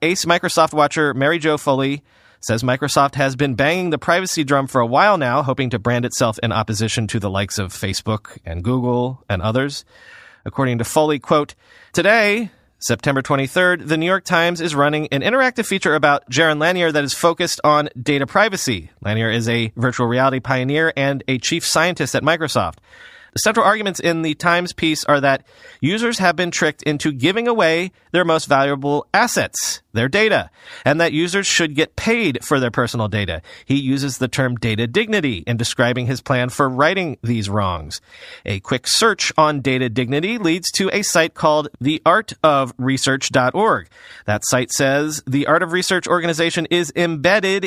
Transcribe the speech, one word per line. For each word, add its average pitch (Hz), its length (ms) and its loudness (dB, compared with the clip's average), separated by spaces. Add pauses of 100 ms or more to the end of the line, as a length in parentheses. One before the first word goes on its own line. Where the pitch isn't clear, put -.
ace 170 240 0
Microsoft 170 480 2
watcher 147 400 2
Mary 143 240 0
Jo 151 180 0
Foley 135 460 -2 (360)
says 113 240 -2
Microsoft 135 540 0
has 135 180 0
been 135 200 -2
banging 165 360 0
the 151 80 0
privacy 175 460 -2
drum 135 240 0
for 131 120 0
a 117 60 2
while 175 320 4
now, 135 240 0
hoping 131 280 -2
to 110 100 -2
brand 120 240 0
itself 117 360 -2
in 113 120 -2
opposition 110 560 -2
to 113 100 -4
the 98 120 -4
likes 98 280 -4
of 92 140 -6
Facebook - 720 -6
and 82 180 -8
Google 123 640 -2
and 92 140 -2
others. 131 420 -2 (600)
According 123 340 -2
to 113 60 -4
Foley, 151 340 0
quote, 147 380 0 (360)
Today, 208 580 2 (280)
September 135 440 -2
twenty-third, 151 640 0
the 160 80 2
New 160 100 0
York 185 180 0
Times 175 360 0
is 160 140 -4
running 151 340 2
an 139 140 -2
interactive 247 440 0
feature 185 280 0
about 147 360 2
Jaron 151 300 2
Lanier 170 320 2
that 147 100 2
is 135 120 -4
focused 170 500 0
on 147 240 2 (120)
data 139 260 0
privacy. 170 640 0 (100)
Lanier 110 300 0
is 113 180 0
a 117 260 0
virtual 123 320 0
reality 131 320 2
pioneer 135 560 0
and 139 320 -2
a 131 120 0
chief 165 260 -4
scientist 160 500 0
at 123 80 0
Microsoft. 139 540 -2 (560)
The - 80 -4
central 214 260 2
arguments 202 340 0
in 165 220 0
the 160 100 0
Times 175 400 0
piece 160 320 -2
are 147 160 2
that 135 240 0 (380)
users 226 380 0
have 175 160 2
been 175 140 -2
tricked 156 340 -2
into 151 280 -2
giving 180 340 0
away 180 460 2 (180)
their 175 140 2
most 160 220 0
valuable 143 640 2
assets, - 720 -2 (100)
their 117 160 0
data, 185 400 2 (380)
and 147 160 4
that 165 100 2
users 175 340 -2
should 160 280 0
get 160 220 -2
paid 220 460 0
for 143 160 0
their 127 120 0
personal 117 380 -2
data. 92 340 -4 (240)
He 135 80 0
uses 135 420 -2
the 127 120 0
term 127 260 0
data 113 320 -2
dignity 147 600 -2
in 117 120 -2
describing 120 480 0
his 127 160 -4
plan 123 260 0
for 135 180 0
righting 151 560 0
these 113 280 -2
wrongs. 90 500 -4 (460)
A 98 140 -4
quick - 260 -6
search - 500 2
on 151 240 4
data 127 300 0
dignity 139 480 -2
leads 175 320 -2
to - 200 0
a 208 120 -2
site 170 320 0
called 151 340 0 (100)
the 147 280 -2
art 196 260 4 (100)
of 139 360 2
research 135 500 0
dot 127 260 2
org. 170 320 2 (380)
That 107 220 -2
site 127 260 0
says, 143 540 0
"The 139 200 0
Art 160 160 2
of 165 100 -4
Research 180 360 -2
organization 165 640 0
is 175 260 0
embedded 180 720 0